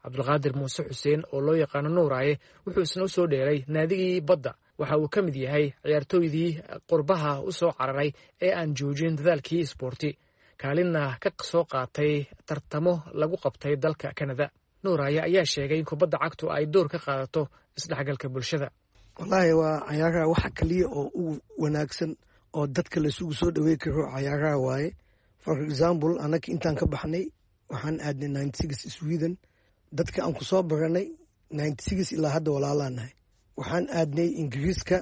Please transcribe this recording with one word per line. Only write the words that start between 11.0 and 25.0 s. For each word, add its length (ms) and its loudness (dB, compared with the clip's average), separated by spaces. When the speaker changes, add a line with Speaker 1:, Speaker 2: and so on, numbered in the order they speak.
Speaker 1:
ka 180 0
soo 260 0
qaatay 600 0
tartamo 500 0
lagu 260 0
qabtay 380 -2
dalka 360 -2
Kanada. 340 -2
Nuuraaye 380 2
ayaa 240 4
sheegay 320 0
in 60 0
kubadda 340 0
cagtu 320 -4
ay 160 0
door 220 4
ka 100 -4
qaadato 440 -2
isdhexgalka 520 -6
bulshada. 400 -4
Speaker 2:
Wallaahi 380 4
waa 320 2
ciyaaraha 420 2
waxa 220 2
kaliya 380 2
oo 260 -4
ugu 200 -2
wanaagsan 520 -2
oo 120 0
dadka 340 -2
la 80 2
isugu 260 -4
soo 160 2
dhaweey 280 2
karo 320 0
ciyaaraha 480 0
waaye. 320 0